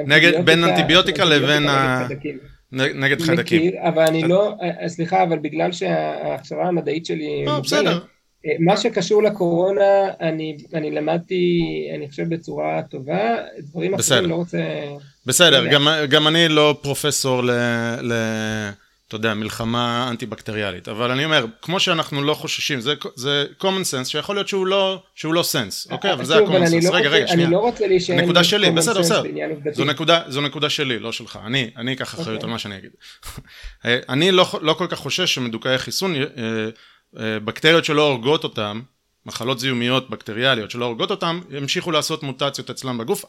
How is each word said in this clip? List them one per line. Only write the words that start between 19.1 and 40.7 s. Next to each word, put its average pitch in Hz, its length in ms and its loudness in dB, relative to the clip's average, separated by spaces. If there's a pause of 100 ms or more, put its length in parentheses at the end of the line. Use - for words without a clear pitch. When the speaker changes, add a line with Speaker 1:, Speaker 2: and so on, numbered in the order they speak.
Speaker 1:
יודע, 110 180 0
מלחמה 117 760 -2
אנטי-בקטריאלית, 104 800 -8
אבל 117 220 -2
אני 131 140 -2
אומר, 151 220 2 (160)
כמו 180 180 -2
שאנחנו 160 420 -2
לא 147 120 0
חוששים, 147 460 -4
זה, 135 140 -2 (200)
זה 143 320 -2 (140)
common - 40 -2
sense, 185 400 -2
שיכול 151 320 -4
להיות 196 120 -2
שהוא 190 180 -2
לא, 190 360 0 (120)
שהוא 160 200 -4
לא 170 60 4
sense, 123 520 -4
אוקיי? 185 200 -2
אבל 123 120 -4
זה 135 100 2
Speaker 2:
שוב, 208 140 6
אבל 185 80 4
Speaker 1:
ה-common 175 100 4
Speaker 2:
אני 165 120 4
Speaker 1:
sense. 170 60 4
Speaker 2:
לא 175 120 4
Speaker 1:
רגע, 143 120 4
Speaker 2:
רוצה, 151 80 4
Speaker 1:
רגע, 131 100 4
שנייה. 170 200 4
Speaker 2:
אני 170 80 4
לא 185 40 4
רוצה 226 280 0
להישען 180 320 2
Speaker 1:
הנקודה 175 260 4
שלי, 202 240 2
Speaker 2:
common 170 40 4
Speaker 1:
בסדר, 170 280 2
Speaker 2:
sense - 20 4
Speaker 1:
בסדר. 170 200 2
Speaker 2:
בעניין 151 280 -6
עובדתי. 147 260 -8
Speaker 1:
זו 120 80 0
נקודה, 160 440 2
זו 135 120 -4
נקודה 147 300 -2
שלי, 131 280 -2
לא 110 140 -8
שלך. 107 340 -12
אני, 120 300 -2
אני 120 160 -6
אקח 123 220 -8
אחריות 165 140 -8
Speaker 2:
אוקיי. 110 180 -6
Speaker 1:
על 113 40 -6
מה 113 80 -6
שאני 104 200 -10
אגיד. 95 160 -20
<laughs> - 920 -20
אה, 120 140 2 (100)
אני 151 240 2
לא, 180 140 6 (160)
לא 156 100 2
כל 160 180 -2
כך 160 80 -6
חושש 160 360 -2
שמדוכאי 123 440 -2
חיסון, 170 380 -4
אה, 131 60 0 (960)
אה, 110 220 -4
בקטריות 156 440 2
שלא 151 240 2
הורגות 139 360 0
אותם, 110 360 -6 (460)
מחלות 120 340 -4
זיהומיות, 127 500 0
בקטריאליות, 110 600 -2